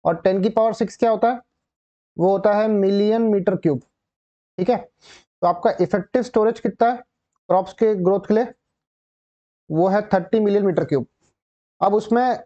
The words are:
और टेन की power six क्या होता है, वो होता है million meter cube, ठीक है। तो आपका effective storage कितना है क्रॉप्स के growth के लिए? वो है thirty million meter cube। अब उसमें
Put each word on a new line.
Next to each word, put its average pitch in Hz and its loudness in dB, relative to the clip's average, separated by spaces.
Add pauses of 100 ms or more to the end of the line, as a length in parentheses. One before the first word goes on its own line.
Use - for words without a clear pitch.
और 170 -2
टेन 190 2
की 208 0
power 220 0
six - -4
क्या 233 2
होता 220 0
है, 240 -8 (760)
वो 175 0
होता 196 2
है 214 0
million 208 0
meter 202 0
cube, 143 -2 (800)
ठीक 185 -2
है। - -4 (540)
तो 175 0
आपका 175 0 (120)
effective 202 -2
storage 226 0
कितना 233 0
है 247 -6
क्रॉप्स - -6
के 220 2
growth 185 0
के 214 2
लिए? 226 0 (1160)
वो 165 0
है 202 0
thirty 190 0
million 202 0
meter 160 0
cube। 139 -2 (760)
अब 202 2
उसमें 226 0